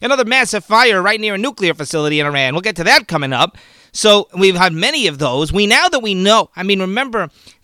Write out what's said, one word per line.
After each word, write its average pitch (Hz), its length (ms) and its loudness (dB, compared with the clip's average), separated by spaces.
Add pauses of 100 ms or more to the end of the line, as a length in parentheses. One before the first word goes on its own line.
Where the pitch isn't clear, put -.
another 254 240 0
massive 233 400 -2
fire 214 380 2
right 214 160 0
near 214 160 -4
a 190 40 -6
nuclear 196 360 -2
facility 151 440 -4
in 147 60 0
Iran? 139 280 -2
We'll 170 80 -4
get 202 160 -4
to 170 60 -6
that 208 240 2
coming 143 240 -4
up. 135 260 -2 (340)
So 208 440 2
we've 190 200 4
had 180 180 2
many 233 320 -2
of 147 140 -2
those. 143 340 -2
We, 202 140 2
now 285 200 4
that 302 140 0
we 208 140 -4
know, 208 400 2
I 180 80 -10
mean, 196 160 0
remember 202 500 -4 (340)